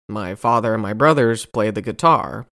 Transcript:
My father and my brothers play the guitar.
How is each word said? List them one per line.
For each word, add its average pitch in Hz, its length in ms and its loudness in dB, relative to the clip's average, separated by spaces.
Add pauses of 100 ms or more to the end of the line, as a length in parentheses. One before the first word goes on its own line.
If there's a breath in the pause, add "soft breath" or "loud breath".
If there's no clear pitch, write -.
My 101 280 -8
father 117 400 0
and 110 60 -2
my 101 120 -4
brothers 120 540 2
play 110 240 0
the 101 100 -4
guitar. 110 640 -2 (100)